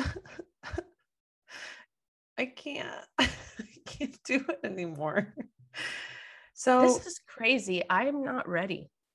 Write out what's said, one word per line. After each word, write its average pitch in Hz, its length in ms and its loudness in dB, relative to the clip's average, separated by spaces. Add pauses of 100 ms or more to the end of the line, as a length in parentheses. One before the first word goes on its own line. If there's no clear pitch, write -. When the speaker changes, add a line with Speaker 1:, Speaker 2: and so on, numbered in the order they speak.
(2500)
Speaker 1:
I 262 80 0
can't, - 420 -10 (180)
<laughs> - 120 -4
I - 100 4 (580)
can't - 380 -8
do 269 240 0
it 311 160 -4
anymore. 170 680 -2 (1200)
So 254 280 6
Speaker 2:
This 254 240 8
is - 200 -10
crazy. 202 640 2
I'm 269 360 2
not 254 240 -2
ready. 175 420 -2 (240)